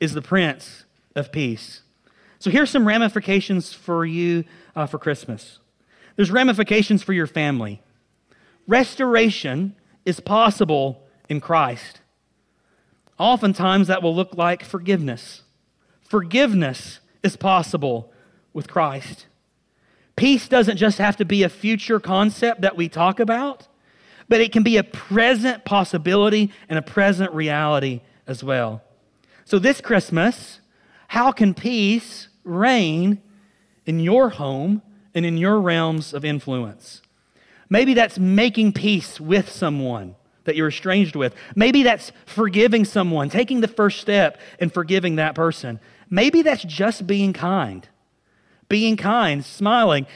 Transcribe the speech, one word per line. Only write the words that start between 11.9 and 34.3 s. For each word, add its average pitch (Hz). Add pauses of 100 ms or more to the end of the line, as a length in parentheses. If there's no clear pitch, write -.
Oftentimes 196
that 185
will 165
look 180
like 175
forgiveness. 175 (580)
Forgiveness 190 (240)
is -
possible 156 (400)
with 151
Christ. 139 (880)
Peace 269
doesn't 226
just 208
have 202
to 208
be 196
a 175
future 214
concept 208
that 190
we 170
talk 180
about, 240 (640)
but 226
it 226
can 226
be 233
a 196
present 226
possibility 202 (160)
and 160
a 151
present 190
reality 147 (260)
as 131
well. 120 (600)
So 202
this 254
Christmas, 190 (480)
how 247
can 202
peace 226 (160)
reign 190 (640)
in 165
your 220
home 151 (320)